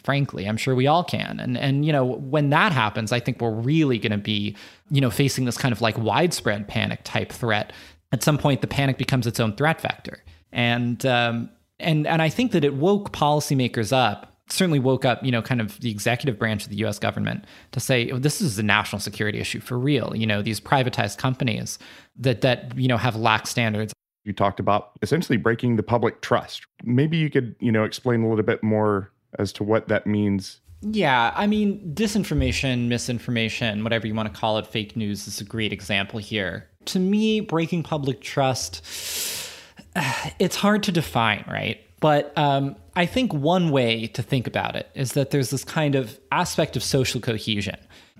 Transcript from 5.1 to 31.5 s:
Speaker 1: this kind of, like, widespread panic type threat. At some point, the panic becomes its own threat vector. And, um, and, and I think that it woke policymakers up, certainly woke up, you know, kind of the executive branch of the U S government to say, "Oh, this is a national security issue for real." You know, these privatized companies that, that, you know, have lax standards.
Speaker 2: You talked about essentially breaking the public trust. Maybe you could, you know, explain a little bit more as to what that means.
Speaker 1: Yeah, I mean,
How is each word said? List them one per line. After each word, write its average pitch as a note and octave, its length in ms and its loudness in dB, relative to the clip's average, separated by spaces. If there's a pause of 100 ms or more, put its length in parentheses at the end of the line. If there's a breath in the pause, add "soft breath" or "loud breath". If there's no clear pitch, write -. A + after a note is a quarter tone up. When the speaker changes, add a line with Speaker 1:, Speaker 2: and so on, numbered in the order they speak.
Speaker 1:
this A#2+ 120 -2
kind B2+ 140 0
of, G#2 80 -2
like, A2+ 180 2
widespread A2 680 0
panic A2 380 -4
type - 260 -4
threat. G#2+ 400 -2 (400 loud breath)
At - 120 -2
some D3 140 4
point, C#3 220 2
the - 80 -2
panic C3+ 300 0
becomes B2+ 280 0
its A#2 140 -2
own A2 160 0
threat D#3 240 0
vector. - 420 -6 (300 soft breath)
And, A#2+ 540 0
um, A#2+ 440 2 (300)
and, D3+ 260 2
and D#3+ 160 2
I D#3+ 60 2
think A#3 240 0
that D#3 140 4
it C#3+ 80 2
woke G3 400 0
policymakers C3 800 0
up, A#2 340 2 (220)
certainly E3 300 2
woke B2+ 260 2
up, A#2+ 180 2
you C3 80 2
know, A#2 100 2
kind A#2+ 200 0
of G#2 180 -6
the A#2 100 -4
executive A2+ 480 -2
branch G#2+ 280 -2
of - 40 -14
the G#2 60 -8
U G#2 120 0
S G#2 120 -4
government G#2+ 460 -2 (260 loud breath)
to - 80 -6
say, A#2+ 320 0
"Oh, B2+ 80 -4
this D3 220 0
is A2+ 180 0
a A2 40 0
national G#2 360 2
security G#2+ 400 -4
issue A2 220 -6
for B2 180 -6
real." C3 340 0
You A2+ 140 0
know, G#2 140 2
these G#2+ 180 -2
privatized A#2+ 580 0
companies B2 600 -4 (380 loud breath)
that, B2 240 0
that, B2+ 360 0
you B2+ 120 2
know, B2 80 4
have A2 180 0
lax A2 340 2
standards. A2 440 0 (320)
Speaker 2:
You G2+ 80 -4
talked G2 260 0
about G2+ 320 0 (100)
essentially D3 360 2
breaking A2+ 400 2
the G#2 60 0
public A#2 360 0
trust. - 460 -2 (180)
Maybe C#3 320 2
you D#3 140 2
could, B2 320 0
you A#2+ 100 2
know, A2 140 4
explain A#2 380 0
a A2 40 2
little A2 160 2
bit A2+ 180 0
more G#2+ 480 2 (300)
as G2+ 140 -2
to - 100 -6
what G#2+ 240 2
that G#2+ 180 0
means. G2+ 540 0 (220)
Speaker 1:
Yeah, D#3 520 2
I G#3 140 0
mean, G3+ 480 0